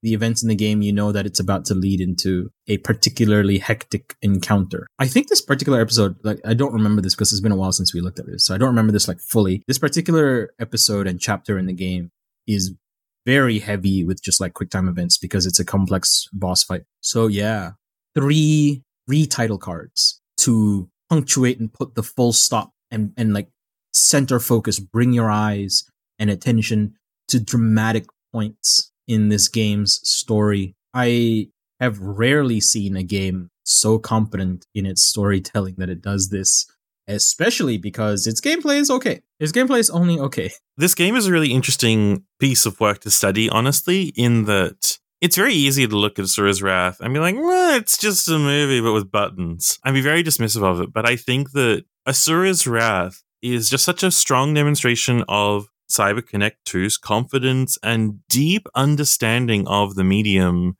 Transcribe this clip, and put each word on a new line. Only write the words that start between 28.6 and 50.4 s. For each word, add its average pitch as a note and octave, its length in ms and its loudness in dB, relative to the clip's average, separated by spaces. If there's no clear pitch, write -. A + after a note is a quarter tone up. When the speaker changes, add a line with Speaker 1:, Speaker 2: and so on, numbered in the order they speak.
Speaker 1:
in G#2+ 200 2
this G#2 200 2
game's G#2 600 0
story. G#2 680 0
I A#2+ 540 0
have A#2 180 -2
rarely A2+ 640 0
seen G2+ 360 -2
a F#2+ 60 -4
game F#2 480 -2
so A2 340 2
confident G#2 640 -2
in G2 100 -4
its F#2 160 0
storytelling G2 760 0
that F#2 120 -6
it F2+ 120 -10
does G2 260 -2
this, F#2+ 380 -2
especially B2 680 0
because G#2 500 -2
its A2+ 120 -4
gameplay D4+ 360 0
is C#4+ 160 2
okay. - 300 -2
Its D#3 100 -2
gameplay B3 300 2
is A3 100 0
only E3+ 300 2
okay. B2+ 320 -4
Speaker 2:
This F3 180 2
game G3 220 2
is G#3+ 100 2
a F#3 60 2
really D#3 200 2
interesting A2 720 2
piece C3+ 280 2
of G2+ 120 -6
work G#2 220 0
to G#2+ 100 -8
study, G2 400 2
honestly, C#3+ 680 0
in A#2+ 280 2
that F#2+ 540 -2
it's F3 160 2
very A3 180 2
easy C#3 340 2
to G#2+ 80 0
look G#2 240 0
at F#2+ 40 -2
Asura's G2 380 0
Wrath F#2 380 0
and A#2 120 -6
be C#3 60 -2
like, F3 160 0
"Well, E4+ 420 2
it's - 220 -2
just G3+ 300 -2
a D#3+ 100 0
movie, C#3+ 420 2
but A2+ 120 2
with G#2 180 0
buttons," F#2 760 -4
and C3+ 100 0
be C3+ 60 2
very D3+ 220 0
dismissive A2+ 400 -2